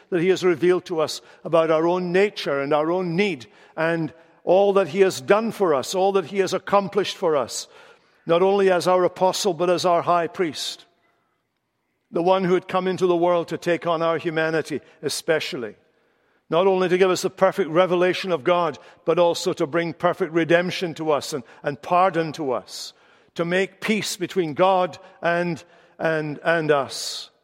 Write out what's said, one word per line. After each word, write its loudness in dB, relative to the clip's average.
that 0
he 2
has 2
revealed 2
to -6
us -2
about 2
our 2
own 0
nature 0
and 0
our 2
own -2
need, -2
and -2
all 4
that 2
he -4
has 2
done 2
for 2
us, -2
all 2
that 0
he -8
has 0
accomplished 0
for 0
us, -4
not 4
only 4
as 2
our 4
apostle, 0
but 0
as 0
our 2
high 0
priest, -6
the -2
one 2
who 2
had -2
come -2
into 0
the 4
world 0
to -8
take -2
on 0
our 0
humanity -4
especially, -4
not 2
only 2
to 2
give 4
us -2
the -2
perfect 0
revelation 2
of -2
God, 0
but 0
also 2
to -2
bring -2
perfect -2
redemption 0
to -6
us -2
and, -6
and -6
pardon 2
to -4
us, -8
to -4
make -2
peace -2
between -4
God 2
and, -2
and, -4
and 0
us. -2